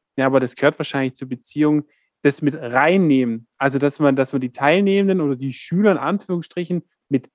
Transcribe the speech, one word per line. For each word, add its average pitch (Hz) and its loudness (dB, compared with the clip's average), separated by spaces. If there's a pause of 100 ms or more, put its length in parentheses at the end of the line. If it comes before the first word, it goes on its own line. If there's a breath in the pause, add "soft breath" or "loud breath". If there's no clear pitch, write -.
(180)
ja, 135 0
aber 135 2
das 127 -2
gehört 151 0
wahrscheinlich 135 -6
zur 131 -14
Beziehung, 147 -2 (380)
das 143 0
mit 147 2
reinnehmen. 131 2 (100)
Also, 139 -2
dass 143 0
man, 143 2
dass 135 -2
man 135 -4
die 127 -6
Teilnehmenden 190 2
oder 143 -2
die 131 -6
Schüler 202 0
in 165 2
Anführungsstrichen 175 -6 (260)
mit 131 -4